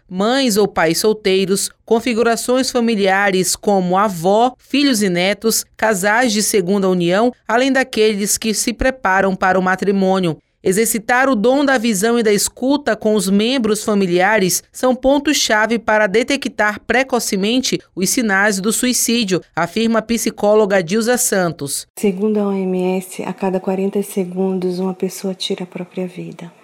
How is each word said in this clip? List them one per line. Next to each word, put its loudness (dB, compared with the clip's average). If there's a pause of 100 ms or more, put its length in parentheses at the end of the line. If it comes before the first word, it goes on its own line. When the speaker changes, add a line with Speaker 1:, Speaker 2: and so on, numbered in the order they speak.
Speaker 1:
mães 0
ou 2
pais 0
solteiros, 0 (140)
configurações 0
familiares 0
como 0
avó, 2
filhos 0
e 2
netos, 0 (120)
casais 0
de 0
segunda 0
união, 2 (140)
além 2
daqueles 0
que -2
se -2
preparam 0
para 2
o 2
matrimônio. 0 (260)
Exercitar 0
o 2
dom 2
da 2
visão 0
e 0
da 2
escuta 0
com 0
os 0
membros 0
familiares 2
são 0
pontos-chave 0
para 2
detectar -2
precocemente 0 (160)
os -2
sinais 0
do -2
suicídio, 0 (160)
afirma 0
a -10
psicóloga 2
Dilza 0
Santos. -2 (120)
Speaker 2:
Segundo 0
a -2
O -2
M -2
S, -10
a -8
cada -2
quarenta -2
segundos -4
uma -2
pessoa -6
tira -8
a -16
própria -10
vida. -14 (120)